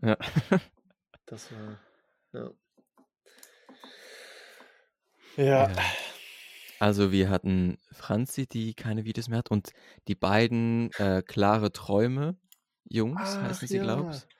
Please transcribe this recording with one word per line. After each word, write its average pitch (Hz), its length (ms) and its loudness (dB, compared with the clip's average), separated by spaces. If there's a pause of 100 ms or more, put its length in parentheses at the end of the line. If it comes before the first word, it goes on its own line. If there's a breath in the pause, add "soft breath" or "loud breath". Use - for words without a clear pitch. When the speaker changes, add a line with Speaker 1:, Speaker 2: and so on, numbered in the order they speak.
Speaker 1:
Ja. 110 180 2
<laughs> - 520 0 (560)
Speaker 2:
Das - 240 -18
war, 107 280 -14 (540 soft breath)
ja. 120 180 -12 (2750 loud breath)
Ja. 135 340 6
Speaker 1:
Ja. 92 60 -4 (1040 loud breath)
Also 101 320 4
wir 95 180 4
hatten 92 480 0 (140)
Franzi, 123 560 -4
die 113 260 -6
keine 110 320 -6
Videos 113 220 -6
mehr 117 120 -2
hat, - 120 -4
und 104 200 0 (360 loud breath)
die 98 80 -2
beiden, 117 800 2
äh, 95 240 2
Klare 104 500 2
Träume 127 640 -2 (540)
Jungs, 117 300 -2
Speaker 2:
Ach, 202 220 -6
Speaker 1:
heißen 131 260 -6
sie, 196 120 -2
glaub 139 260 -2
Speaker 2:
ja. 165 60 -8
Speaker 1:
ich. 139 160 -14 (120)